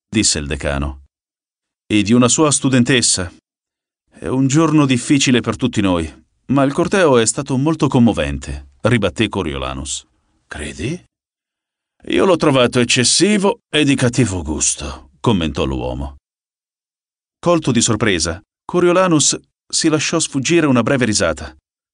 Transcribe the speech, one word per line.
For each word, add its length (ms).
disse 300
il 80
decano. 560
"E 160
di 120
una 140
sua 240
studentessa", 800
"È 80
un 200
giorno 380
difficile 540
per 160
tutti 240
noi, 260
ma 160
il 100
corteo 460
è 60
stato 300
molto 320
commovente", 840
ribatté 480
Coriolanus. 760
"Credi?" 560
"Io 180
l'ho 100
trovato 460
eccessivo 800
e 120
di 100
cattivo 460
gusto", 720
commentò 420
l'uomo. 540
Colto 320
di 80
sorpresa, 640
Coriolanus 720
si 220
lasciò 320
sfuggire 460
una 180
breve 220
risata, 500